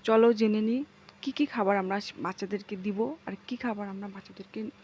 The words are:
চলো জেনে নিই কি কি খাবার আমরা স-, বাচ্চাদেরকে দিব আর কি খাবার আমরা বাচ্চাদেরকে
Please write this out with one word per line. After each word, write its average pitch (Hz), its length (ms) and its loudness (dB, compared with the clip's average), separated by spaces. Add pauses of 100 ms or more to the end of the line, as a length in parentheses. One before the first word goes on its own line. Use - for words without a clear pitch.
চলো 226 300 8
জেনে 214 280 4
নিই 226 200 0 (400)
কি 277 120 -6
কি 294 140 0
খাবার 202 300 2
আমরা 190 240 0
স-, - 180 -12
বাচ্চাদেরকে 196 580 -6
দিব 190 220 -4 (280)
আর 190 80 -8 (120)
কি 247 100 -8
খাবার 208 320 -6
আমরা 196 200 -10
বাচ্চাদেরকে 196 520 -14 (240)